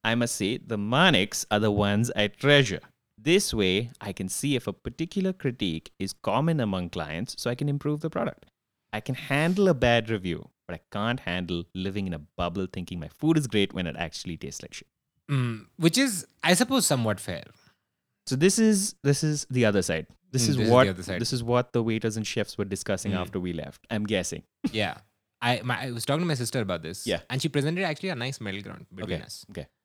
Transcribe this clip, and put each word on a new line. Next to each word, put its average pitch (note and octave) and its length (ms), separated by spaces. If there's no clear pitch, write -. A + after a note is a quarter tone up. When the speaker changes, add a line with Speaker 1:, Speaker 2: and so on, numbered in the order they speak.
Speaker 1:
I A2+ 120
must A#2 200
say, G#2+ 220
the A2+ 220
Maniks A2+ 720
are G#2 80
the G#2+ 100
ones G#2 460
I G#2 140
treasure. C#3 520
This E3 380
way, G#2+ 380
I G#2 100
can F#2+ 160
see C#3 280
if A#2+ 100
a G2+ 80
particular F#3 600
critique G#2 680
is F#2+ 140
common D3+ 280
among F#2+ 300
clients D#2+ 480
so - 140
I B2 40
can C#3+ 140
improve D3 300
the D#3 100
product. - 380
I G#2+ 100
can - 120
handle E3+ 560
a E3 60
bad A#2 340
review, F#2 400
but F2 100
I - 40
can't A2+ 280
handle F2 440
living F#2+ 320
in F2+ 80
a D2+ 100
bubble F2 320
thinking F2+ 260
my D2+ 80
food D#3 300
is D3+ 80
great G#2 280
when F2+ 120
it D#2 100
actually E2 420
tastes - 260
like - 100
shit. - 140
Speaker 2:
Mm, A#2+ 380
which E3+ 220
is, A#3 260
I E3+ 120
suppose, A#3 320
somewhat A#2 320
fair. - 240
Speaker 1:
So C3+ 80
this F3+ 240
is, G#3+ 440
this C#3 200
is D3+ 260
the B2+ 160
other G2+ 160
side. E2 240
This B2 140
Speaker 2:
Mm, C#3+ 40
Speaker 1:
is C#3+ 80
Speaker 2:
this A2+ 60
is G#2+ 60
the A#2 60
Speaker 1:
what, B2+ 120
Speaker 2:
other F#2 160
side. F#2 180
Speaker 1:
this A#2+ 120
is A#2+ 100
what A#2+ 300
the A#2+ 100
waiters A2 340
and A2 100
chefs - 300
were G#2 80
discussing G2 480
Speaker 2:
Mm. F#2 80
Speaker 1:
after F#2 180
we F2+ 140
left, - 360
I'm G#2+ 160
guessing. F#2 380
<laughs> - 80
Speaker 2:
Yeah. G#2 260
I, A#2+ 220
my, B2 140
I B2+ 40
was A#2 140
talking D3 160
to F3 60
my D#3+ 80
sister B2 240
about F#2 240
this. E2 240
Speaker 1:
Yeah. F2 220
Speaker 2:
And B2+ 120
she D#3+ 80
presented D#3 340
actually F3 260
a F3 60
nice B2+ 260
middle G2+ 200
ground - 320
between G2+ 240
Speaker 1:
Okay, - 80
Speaker 2:
us. - 260
Speaker 1:
okay. - 160